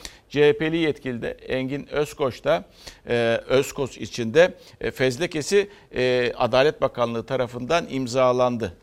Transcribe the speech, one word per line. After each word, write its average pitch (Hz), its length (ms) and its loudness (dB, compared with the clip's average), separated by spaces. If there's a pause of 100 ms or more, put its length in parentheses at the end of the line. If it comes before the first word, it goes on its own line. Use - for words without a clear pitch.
(300)
C 147 180 6
H 147 100 4
P'li 160 180 -2
yetkili 135 460 -2
de - 80 -4
Engin 131 560 -6
Özkoç 139 580 -4
da, 170 200 0 (440)
e, 117 400 2
Özkoç 131 500 0
için 113 360 -6
de, 180 200 6 (260)
e, 117 100 -6
fezlekesi, 156 800 0 (240)
e, 123 420 0
Adalet 127 440 2
Bakanlığı 117 460 -2
tarafından 127 640 -2
imzalandı. 123 920 0